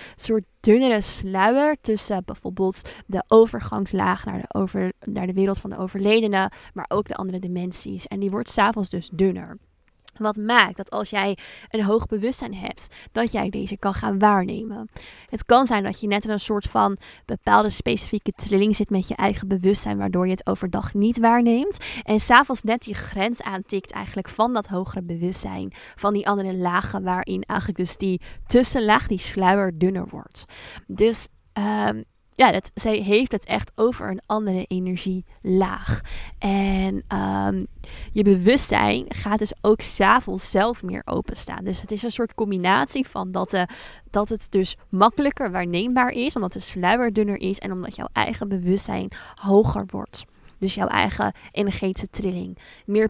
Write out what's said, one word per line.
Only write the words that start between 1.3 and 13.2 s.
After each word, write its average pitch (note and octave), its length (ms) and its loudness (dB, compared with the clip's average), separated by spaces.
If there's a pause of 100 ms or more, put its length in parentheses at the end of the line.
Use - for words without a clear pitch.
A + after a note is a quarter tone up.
tussen G#3 440 -2
bijvoorbeeld F#3 560 -4 (240)
de F#3+ 220 -4
overgangslaag G#3 1000 4
naar F#3+ 160 -6
de - 120 -12
over-, F#3+ 460 -2
naar G3 280 -6
de F#3 60 -4
wereld G3 260 2
van G3 100 -12
de G3+ 80 -10
overledenen, G3 760 2 (220)
maar F#3+ 140 -10
ook G#3 200 0
de F#3+ 80 -8
andere F#3 240 -6
dimensies. F3+ 680 -6
En G3 120 -8
die G3 120 -2
wordt A3+ 180 -4
's - 80 -4
avonds G#3+ 320 2
dus F3 240 -8
dunner. F3+ 440 0 (560)
Wat G#3+ 220 -2
maakt G#3+ 420 2
dat G3 120 -10
als G#3 200 -4
jij G3 280 0 (320)
een A3 140 0
hoog A3 220 2
bewustzijn A3 500 -4
hebt, - 320 -8 (240)
dat A3+ 200 -2